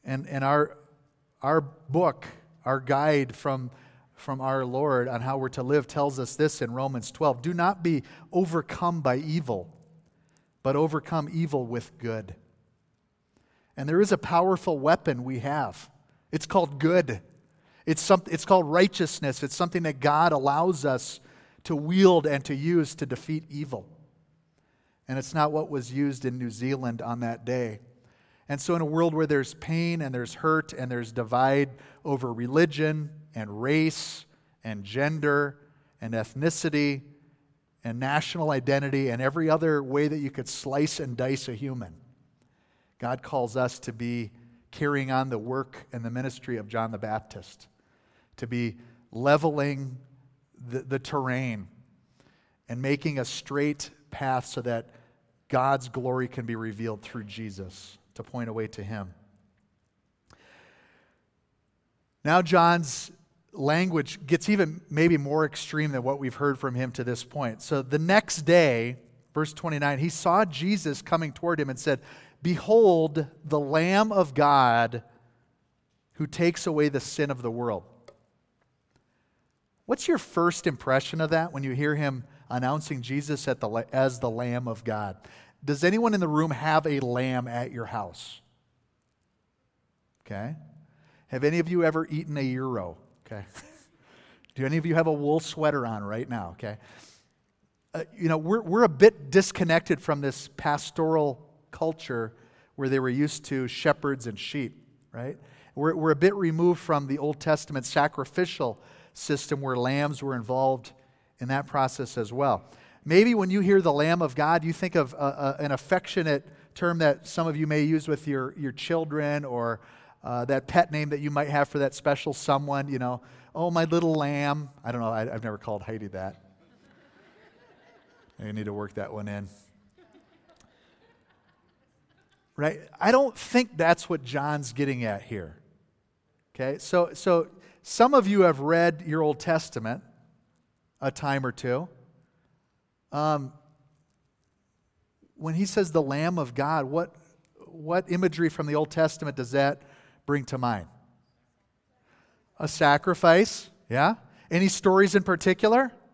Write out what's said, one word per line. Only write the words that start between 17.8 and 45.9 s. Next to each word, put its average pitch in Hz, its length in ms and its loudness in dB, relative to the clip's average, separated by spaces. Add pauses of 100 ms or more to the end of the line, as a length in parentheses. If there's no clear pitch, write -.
It's 156 160 0
some-, 185 260 6
it's 165 180 -4
called 185 200 6
righteousness. 156 800 0
It's 139 120 -6
something 170 280 0
that 147 160 -4
God 151 320 4
allows 143 540 2
us 131 340 -2 (460)
to 165 100 -4
wield 170 500 8
and 139 200 0
to 147 100 -2
use 156 400 2
to 160 100 -4
defeat 156 440 -6
evil. 135 360 -8 (1200)
And 135 100 -4
it's 131 140 -10
not 151 180 2
what 156 180 -2
was 127 220 -6
used 135 320 -2
in 123 140 -4
New 120 140 -6
Zealand 120 500 -4
on 117 180 -6
that 117 240 -4
day. 117 360 -4 (680)
And 143 140 -6
so 175 140 0
in 170 60 0
a 160 40 0
world 160 300 2
where 160 100 2
there's 143 300 0
pain 170 480 -2
and 131 100 -6
there's 120 220 -6
hurt 156 360 0
and 127 200 -6
there's 120 200 -6
divide 127 580 2 (340)
over 131 280 -4
religion 151 760 0 (240)
and 107 280 -8
race 156 640 0 (380)
and 107 200 -8
gender 143 760 0 (420)
and 113 140 -6
ethnicity 143 880 -2 (840)
and 117 160 -8
national 151 520 -2
identity 139 580 0
and 117 100 -4
every 147 300 0
other 156 320 4
way 139 260 0
that 151 120 -2
you 139 100 -4
could 131 180 -8
slice 143 520 -2
and 127 180 -6
dice 131 300 -2
a 123 80 -8
human, 117 400 -10 (1040)
God 123 240 -4
calls 120 340 -2
us 127 220 0
to - 120 -10
be 120 380 -6 (400)
carrying 143 400 -2
on 131 200 0
the 117 100 -4
work 131 520 -8